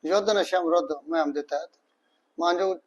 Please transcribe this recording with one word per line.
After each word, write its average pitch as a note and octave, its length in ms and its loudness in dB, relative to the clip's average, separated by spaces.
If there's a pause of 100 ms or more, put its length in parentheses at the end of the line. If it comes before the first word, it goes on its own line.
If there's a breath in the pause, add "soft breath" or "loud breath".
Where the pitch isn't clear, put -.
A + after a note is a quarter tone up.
ਯੁੱਧ G3 260 2
ਨਸ਼ਾ F#3 300 2
ਵਿਰੁੱਧ E3+ 320 2 (160)
ਮੁਹਿੰਮ D#3+ 240 0
ਦੇ D3 100 -4
ਤਹਿਤ D3+ 280 -6 (680)
ਮਾਨਯੋਗ F3 380 0 (100)